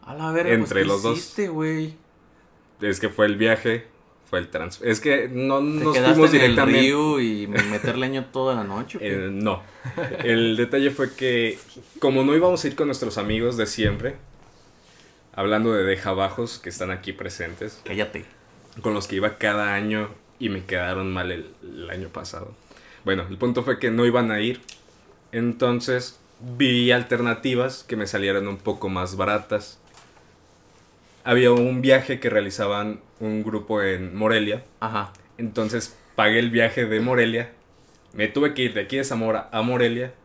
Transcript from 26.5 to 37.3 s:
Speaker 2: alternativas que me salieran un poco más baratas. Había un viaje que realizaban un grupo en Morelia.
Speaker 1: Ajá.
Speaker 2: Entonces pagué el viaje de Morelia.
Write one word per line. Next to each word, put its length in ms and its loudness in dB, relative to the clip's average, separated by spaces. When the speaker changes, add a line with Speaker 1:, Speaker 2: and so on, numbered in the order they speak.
Speaker 2:
alternativas 960 0
que 100 -6
me 140 -4
salieran 400 0
un 80 -6
poco 320 -4
más 280 -4
baratas. 600 -2
Había 280 6
un 300 2
viaje 360 4
que 120 -2
realizaban 680 -2
un 240 -2
grupo 380 -2
en 340 -4
Morelia. 480 0
Speaker 1:
Ajá. 320 -4
Speaker 2:
Entonces 580 -4
pagué 240 6
el 100 0
viaje 360 2
de 140 0
Morelia. 520 0